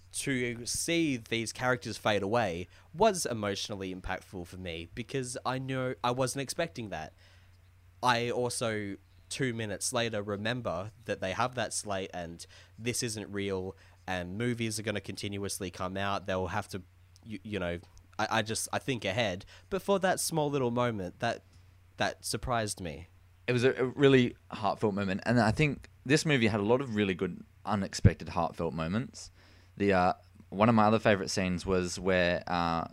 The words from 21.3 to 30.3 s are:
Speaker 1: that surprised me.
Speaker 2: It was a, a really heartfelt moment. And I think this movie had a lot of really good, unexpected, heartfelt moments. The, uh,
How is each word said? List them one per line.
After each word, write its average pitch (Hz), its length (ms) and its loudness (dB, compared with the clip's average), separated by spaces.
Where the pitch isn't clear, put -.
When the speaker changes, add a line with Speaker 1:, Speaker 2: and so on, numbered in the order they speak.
Speaker 1:
that - 260 -2
surprised 113 560 -2
me. 80 260 -8
Speaker 2:
It 123 60 2
was 123 100 2
a, 131 120 6
a 131 100 0
really 131 500 6
heartfelt 101 440 0
moment. 98 300 0
And 120 160 4
I 107 120 6
think 147 360 0
this 151 220 4
movie 127 220 6
had 107 100 2
a 101 60 2
lot 123 160 4
of 120 160 -6
really 98 180 4
good, 90 300 -4
unexpected, 98 680 2
heartfelt 82 440 -2
moments. 87 560 -4
The, 101 140 6
uh, 90 180 6